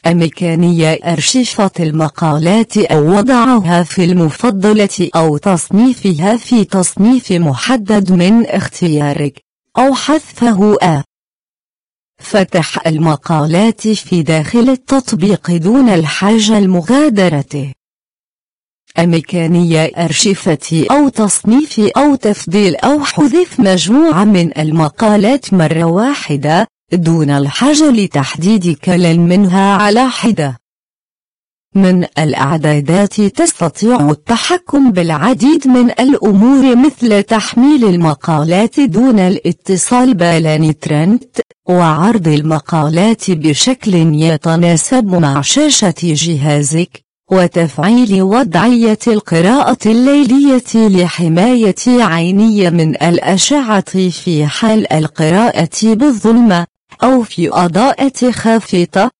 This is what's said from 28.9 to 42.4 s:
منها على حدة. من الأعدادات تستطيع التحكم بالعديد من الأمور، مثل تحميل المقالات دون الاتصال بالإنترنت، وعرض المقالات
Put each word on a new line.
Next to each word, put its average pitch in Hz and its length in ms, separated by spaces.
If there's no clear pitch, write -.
منها 185 600
على 208 360
حدة. 160 480
من 185 280
الأعدادات 151 1160
تستطيع 202 880
التحكم 269 800
بالعديد 185 760
من 247 240
الأمور، 254 840
مثل 240 480
تحميل 240 640
المقالات 175 920
دون 240 400
الاتصال 190 960
بالإنترنت، 160 1200
وعرض 180 580
المقالات 160 1040